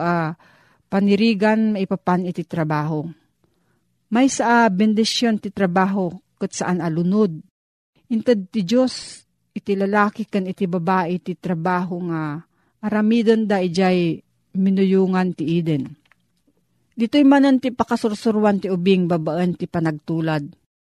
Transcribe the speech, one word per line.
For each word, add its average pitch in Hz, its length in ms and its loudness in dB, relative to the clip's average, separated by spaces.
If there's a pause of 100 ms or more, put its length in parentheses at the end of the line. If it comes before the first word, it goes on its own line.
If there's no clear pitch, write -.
a 170 320 -2 (560)
panirigan 214 880 2
maipapan 185 480 -2
iti 175 160 -6
trabaho. 156 640 -2 (1040)
Maysa 240 560 2
a 208 80 2
bendisyon 220 640 0
ti 208 160 -10
trabaho 190 560 0 (320)
ket - 160 -6
saan 180 240 -2
a 170 80 -4
lunod. 175 480 0 (720)
Inted 220 400 0
ti 208 160 -4
Dios 247 560 -2 (320)
iti 202 240 -4
lalaki 202 480 0
ken 190 240 -4
iti 190 160 -6
babai 180 560 -2
ti 180 160 -10
trabaho 180 720 -4
nga 156 320 -6 (400)
aramiden 214 640 2
da 196 160 0
ijay 180 560 0 (400)
minuyungan 190 800 2
ti 165 240 -2
Eden. 156 240 -2 (1120)
Ditoy 233 260 2
manen 277 400 4
ti 254 80 -2
pakasursuruan 214 880 0
ti 196 80 -6
ubing 185 400 2
babaen 170 480 -2
ti - 140 -8
panagtulad. 160 760 -2 (400)